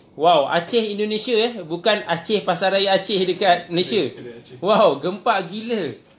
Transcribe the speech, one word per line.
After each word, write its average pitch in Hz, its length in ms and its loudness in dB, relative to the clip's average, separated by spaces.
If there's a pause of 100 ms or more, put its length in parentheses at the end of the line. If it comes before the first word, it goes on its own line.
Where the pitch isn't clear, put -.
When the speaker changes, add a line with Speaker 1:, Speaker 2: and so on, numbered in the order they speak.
(140)
Speaker 1:
Wow, 151 320 4
Aceh 208 480 -2
Indonesia, 214 400 -2
eh. 220 320 -2
Bukan 170 400 -2
Aceh, 190 400 -2
Pasar 190 320 0
Raya 196 160 2
Aceh 190 320 0
dekat 175 460 2
Malaysia. 180 340 0
Speaker 2:
Ada, 113 160 -12
ada 120 160 -14
Aceh. - 240 -20
Speaker 1:
Wow, 208 260 6 (140)
gempak 202 360 -2 (120)
gila. 220 320 -4 (360)